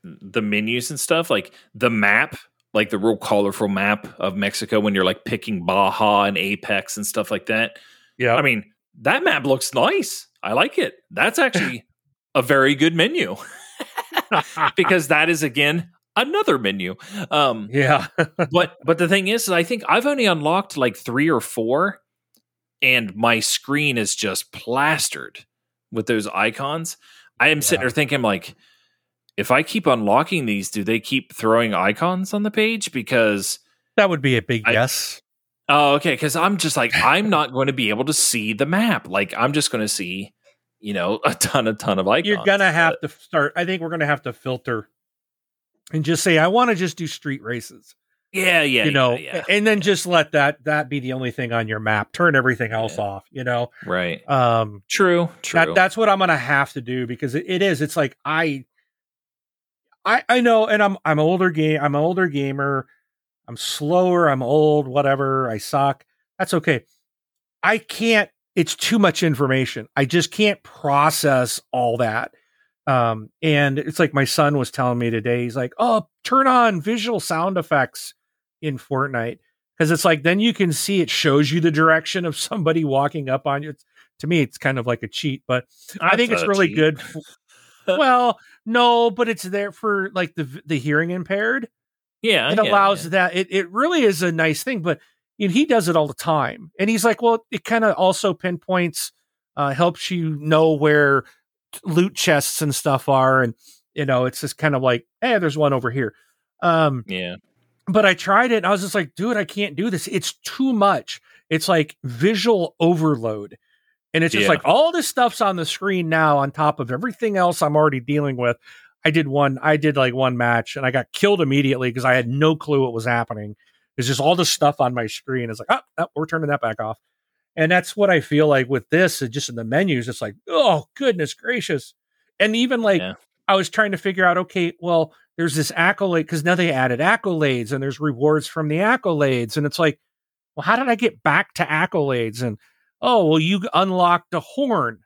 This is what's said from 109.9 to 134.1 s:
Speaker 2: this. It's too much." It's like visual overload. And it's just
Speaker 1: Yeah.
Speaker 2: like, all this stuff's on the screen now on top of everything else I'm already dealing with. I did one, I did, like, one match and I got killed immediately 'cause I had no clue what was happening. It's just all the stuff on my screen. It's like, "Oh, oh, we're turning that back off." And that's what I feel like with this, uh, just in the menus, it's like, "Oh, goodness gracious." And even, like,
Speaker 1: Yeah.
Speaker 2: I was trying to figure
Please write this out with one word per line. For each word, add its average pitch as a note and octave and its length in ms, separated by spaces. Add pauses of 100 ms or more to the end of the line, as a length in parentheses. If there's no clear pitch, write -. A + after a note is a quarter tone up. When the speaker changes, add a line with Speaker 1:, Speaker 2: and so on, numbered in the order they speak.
Speaker 2:
this. - 180
It's - 260
too - 400
much." G3 460 (300)
It's D#3+ 180
like D#3+ 360
visual F3+ 760
overload. C#3+ 760 (580)
And D#3+ 100
it's E3 100
just G#2+ 100
Speaker 1:
Yeah. G2 40
Speaker 2:
like, D#3 160
all C4+ 280
this E4+ 160
stuff's - 340
on G3 140
the E3 100
screen F#3 440
now D#3 280
on C#3 140
top D3+ 280
of B2 120
everything G#3 460
else F3 240
I'm D3 140
already D3+ 240
dealing C#3+ 380
with. A#2+ 180 (480)
I D#3+ 80
did D#3 160
one, C#3 340
I D#3 160
did, D3 180
like, B2+ 180
one B2+ 240
match A#2+ 380
and C3+ 100
I B2+ 60
got B2+ 200
killed G3+ 300
immediately C3+ 500
'cause B2+ 140
I B2+ 80
had B2+ 140
no D3+ 280
clue D3+ 260
what B2+ 120
was A2+ 120
happening. A2 480 (440)
It's A#2+ 100
just C3+ 120
all D3+ 160
the F3 100
stuff - 340
on B2+ 140
my A#2+ 140
screen. B2 420
It's G#2+ 100
like, A2 100
"Oh, B3+ 100 (180)
oh, E3 80 (100)
we're D3+ 100
turning D#3+ 240
that C#3+ 120
back A2+ 180
off." A2 180 (580)
And D#3+ 160
that's F3+ 240
what G3+ 140
I E3+ 120
feel D3+ 260
like C3+ 200
with C3 220
this, E3+ 320
uh, C3 60
just C3 220
in A#2 60
the A#2 80
menus, C3 440
it's A#2+ 140
like, G#2+ 140 (120)
"Oh, B3+ 380 (100)
goodness F#3 380
gracious." G3 600 (460)
And G#3+ 160
even, A#3+ 260
like, G3 200
Speaker 1:
Yeah. - 120 (340)
Speaker 2:
I G3 80
was F#3+ 140
trying G#3+ 220
to F#3 60
figure F#3+ 280